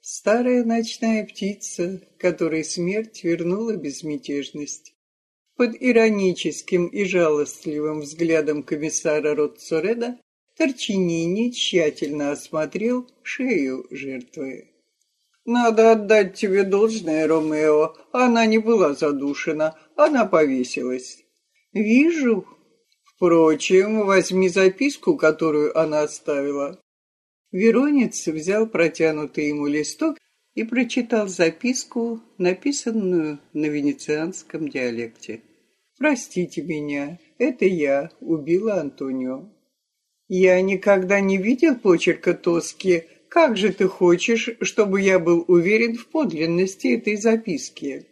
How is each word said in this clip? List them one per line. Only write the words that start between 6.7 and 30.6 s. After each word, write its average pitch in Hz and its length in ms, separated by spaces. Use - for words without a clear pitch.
и 202 180
жалостливым 156 960
взглядом 156 600
комиссара 151 720
Роццореда 185 840
Торчинини 190 920
тщательно 151 800
осмотрел 190 760
шею 143 640
жертвы. 135 840
«Надо 226 480
отдать 208 420
тебе 196 280
должное, 190 640
Ромео, 156 680
она 240 340
не 220 140
была 214 340
задушена, 147 840
она 269 300
повесилась». 127 1000
«Вижу». 240 720
«Впрочем, 180 1000
возьми 185 420
записку, 190 680
которую 156 600
она 156 260
оставила». 143 760
Веронец 233 760
взял 175 380
протянутый 156 840
ему 147 180
листок 151 500
и 220 80